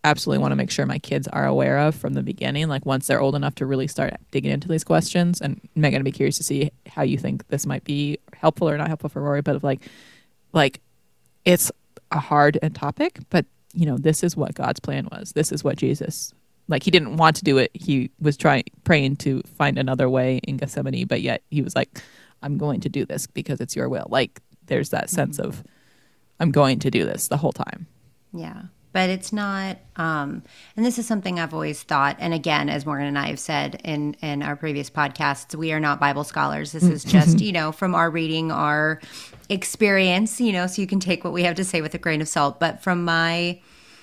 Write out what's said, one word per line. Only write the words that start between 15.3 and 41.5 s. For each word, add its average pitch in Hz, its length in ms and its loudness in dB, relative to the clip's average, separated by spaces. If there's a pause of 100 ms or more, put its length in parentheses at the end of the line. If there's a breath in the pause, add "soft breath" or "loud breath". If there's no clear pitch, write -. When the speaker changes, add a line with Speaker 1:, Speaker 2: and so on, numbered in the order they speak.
Speaker 1:
This 151 200 0
is 147 120 -4
what 139 120 0
Jesus, - 580 -4 (340)
like, 143 160 0
he 202 80 2
didn't 156 260 4
want 160 200 6
to - 60 -8
do 143 140 6
it. 131 160 4
He 131 460 0
was 147 180 0
trying, 143 280 2 (180)
praying 139 340 2
to 135 240 -2 (160)
find 139 220 2
another 131 280 2
way 127 360 2
in 135 140 -6
Gethsemane, 135 500 -4
but - 140 0
yet 123 280 -2
he 147 140 0
was - 120 -6
like, - 240 -2 (440 loud breath)
"I'm 143 160 -2
going 147 220 -2
to - 80 -6
do - 160 -2
this - 200 -6
because - 340 -6
it's - 160 -8
your 127 140 -2
will." 127 200 -4
Like, 127 300 0 (280)
there's 151 220 -2
that - 200 -4
sense 147 280 -2
Speaker 2:
Mm-hmm. - 120 -4
Speaker 1:
of, - 140 -12 (760 soft breath)
"I'm 160 120 2
going 135 280 6
to 131 120 0
do 95 140 2
this - 220 -4
the 143 100 0
whole 143 160 0
time." - 340 -10 (440)
Speaker 2:
Yeah. 165 340 -12 (280)
But 185 160 2
it's 190 220 -6
not, 196 460 -4 (180)
um, 156 480 -4 (320 loud breath)
and 220 100 2
this 240 140 0
is 226 80 -6
something 185 320 -2
I've 160 140 -4
always 156 280 -4
thought, 143 380 0
and 170 140 -2
again, 147 340 2
as 143 180 -4
Morgan 143 220 -4
and 143 100 -2
I 143 100 -2
have 143 120 -6
said 143 460 -4
in, 147 300 -4
in 143 280 -6
our 147 140 -4
previous 143 320 -6
podcasts, 143 680 -2
we 160 160 -4
are 156 80 0
not 147 220 0
Bible 143 240 2
scholars. 147 480 -4
This 160 100 0
is 160 220 2
Speaker 1:
Mm-hmm. 185 120 8
Speaker 2:
just, 165 220 8
you 208 140 0
know, 156 180 0
from 180 240 -2
our 170 160 4
reading, 160 400 0
our 151 480 2 (480 loud breath)
experience, 196 920 2
you 233 100 4
know, 180 160 0
so 185 140 -4
you 185 80 -2
can 196 100 0
take 180 240 -2
what 170 80 -4
we 175 120 0
have 170 120 2